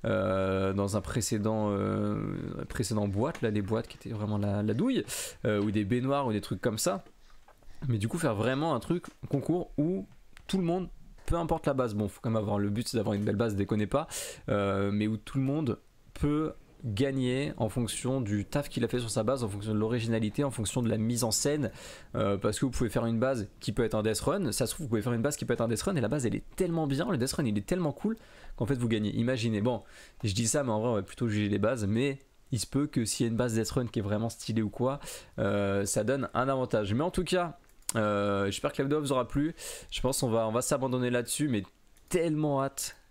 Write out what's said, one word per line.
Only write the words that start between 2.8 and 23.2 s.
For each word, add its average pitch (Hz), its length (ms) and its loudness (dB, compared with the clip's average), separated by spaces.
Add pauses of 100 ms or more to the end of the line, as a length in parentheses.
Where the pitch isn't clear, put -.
boîte, 104 340 -2
là, 113 80 2
les 104 120 0
boîtes 107 260 -2
qui - 100 -18
étaient - 180 -10
vraiment 104 220 -2
la, 101 240 2
la 107 120 2
douille, 208 300 2 (420)
euh, 107 160 2
ou 107 100 2
des 107 120 2
baignoires, 131 440 2
ou 113 40 0
des 104 100 0
trucs 101 200 -6
comme 107 160 0
ça. 190 260 0 (840)
Mais 117 100 2
du 104 100 0
coup, 165 120 -2
faire 135 160 2
vraiment 135 400 2
un 113 40 0
truc, 170 260 -2 (240)
concours, 156 480 0
où 190 280 0 (420)
tout 190 100 0
le 185 60 2
monde, 175 260 0 (360)
peu 170 100 4
importe 165 300 0
la 143 80 4
base, 123 220 0
bon, 104 120 0
faut - 140 -8
quand 127 80 -2
même 113 120 2
avoir, 104 180 0
le 101 100 2
but 107 180 -2
c'est 120 100 -2
d'avoir 104 180 2
une 101 80 0
belle 107 120 2
base, 110 200 0
déconnez 101 320 2
pas, 147 200 0 (420)
euh, 101 420 2
mais 104 160 2
où 110 100 -2
tout - 200 -6
le 135 60 2
monde 135 360 0 (340)
peut 151 400 0 (320)
gagner 131 680 0
en 110 140 0
fonction 123 500 -2
du 104 240 0
taf 143 240 -2
qu'il - 160 -2
a 113 60 0
fait 123 100 0
sur 117 100 -4
sa 113 140 0
base, 127 220 2
en - 20 -2
fonction 104 260 -4
de 104 60 2
l'originalité, 113 640 0
en 135 80 0
fonction 117 300 -2
de 113 80 2
la 110 80 2
mise 113 260 0
en 110 80 2
scène, 143 400 0 (440)
euh, 101 220 2
parce 107 220 0
que 139 60 2
vous 127 60 0
pouvez 120 180 0
faire 117 160 0
une 113 140 2
base 123 280 0 (140)